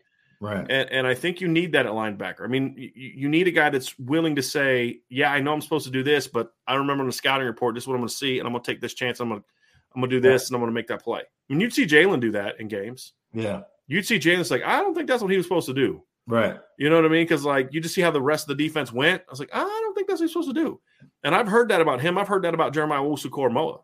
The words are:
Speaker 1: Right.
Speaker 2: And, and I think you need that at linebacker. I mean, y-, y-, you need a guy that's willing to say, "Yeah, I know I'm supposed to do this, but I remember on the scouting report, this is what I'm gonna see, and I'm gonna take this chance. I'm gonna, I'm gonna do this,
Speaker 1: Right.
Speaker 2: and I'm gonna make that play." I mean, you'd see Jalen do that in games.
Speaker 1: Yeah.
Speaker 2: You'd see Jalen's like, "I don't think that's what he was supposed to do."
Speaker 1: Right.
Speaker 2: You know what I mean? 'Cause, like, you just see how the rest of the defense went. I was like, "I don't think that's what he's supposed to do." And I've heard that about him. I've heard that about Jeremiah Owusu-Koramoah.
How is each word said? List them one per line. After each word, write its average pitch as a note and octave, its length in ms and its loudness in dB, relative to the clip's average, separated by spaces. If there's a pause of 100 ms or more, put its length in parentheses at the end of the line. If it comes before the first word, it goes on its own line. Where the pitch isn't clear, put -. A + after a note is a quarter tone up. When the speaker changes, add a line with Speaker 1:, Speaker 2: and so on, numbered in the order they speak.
(400)
Speaker 1:
Right. G#2 300 -6
Speaker 2:
And, C3 220 0
and B2+ 160 0
I B2+ 80 2
think F3 240 -4
you F#3 80 -2
need E3 240 0
that C#3 140 2
at G#2+ 80 -4
linebacker. G#2 480 -6
I F#2+ 60 -8
mean, C3+ 300 -2
y-, C3 160 -14
y-, B2+ 220 -16
you C#3 140 -4
need E3 180 2
a F3 40 2
guy D3+ 180 4
that's C3+ 280 -4
willing D3+ 380 0
to C#3 80 0
say, C3 640 0
"Yeah, C#3 240 0
I C#3+ 80 2
know C#3+ 140 0
I'm D3+ 80 -2
supposed D3 240 -4
to C3 60 -12
do C3 120 -2
this, C#3 240 2
but A2+ 240 -4 (160)
I B2 80 0
remember C#3 260 0
on C3 60 0
the A#2+ 60 -4
scouting C3+ 340 0
report, A#2 280 -2
this A#2+ 100 -10
is - 20 -12
what C3+ 60 -4
I'm B2 80 -2
gonna A2+ 80 -4
see, C3 300 -2
and - 80 -6
I'm A#2+ 60 -4
gonna A#2+ 100 -4
take A#2 180 -6
this A#2+ 120 -8
chance. B2 280 -4
I'm A#2+ 80 -4
gonna, G#2 120 -4 (540)
I'm B2+ 60 -4
gonna B2+ 100 0
do B2+ 80 2
this, C3 240 6
Speaker 1:
Right. - 60 -8
Speaker 2:
and B2+ 80 -4
I'm A#2+ 40 0
gonna A#2 120 -2
make A#2 140 -4
that G#2+ 140 -6
play." A2+ 200 -6
I - 20 -12 (240)
mean, D3 140 0
you'd A#3 120 0
see C4+ 120 2
Jalen D#3 340 6
do A2+ 120 0
that G2+ 280 -4
in A2 80 -12
games. G#2+ 460 -10 (200)
Speaker 1:
Yeah. G#2 280 -4 (260)
Speaker 2:
You'd F3+ 180 -2
see G#3+ 140 0
Jalen's E3+ 320 2
like, C3 120 0
"I A#3 180 0
don't G4 120 0
think D#4 140 -4
that's A#3+ 140 0
what F#3+ 100 0
he G3 60 2
was F3 80 0
supposed E3+ 220 0
to C3 60 -6
do." A#2+ 300 0 (240)
Speaker 1:
Right. A2+ 300 0 (200)
Speaker 2:
You D3 120 0
know E3 80 6
what E3 80 6
I D#3+ 40 6
mean? E3 160 4
'Cause, D3+ 200 0
like, C3+ 260 0
you D#3 80 -4
just E3 160 -6
see F#3 60 0
how E3+ 100 4
the D3 100 0
rest D3 280 -2
of C#3 80 -4
the C#3+ 100 -2
defense D3 240 -4
went. D3 340 2
I - 60 -20
was C3 80 -16
like, C#3+ 140 -10
"I A3 60 -2
don't G#4 360 -4
think G4 140 -4
that's F4+ 100 -2
what E4 60 0
he's D#4+ 80 -2
supposed C#4 200 -4
to D#4 80 -2
do." - 200 -4 (420)
And C#3+ 100 2
I've G#3+ 140 2
heard A3+ 220 4
that F#3+ 100 4
about C#3+ 220 2
him. F3 160 2
I've G3 100 0
heard F#3+ 160 0
that E3+ 100 0
about D3 200 0
Jeremiah D3+ 280 0
Owusu-Koramoah. C#3 840 -2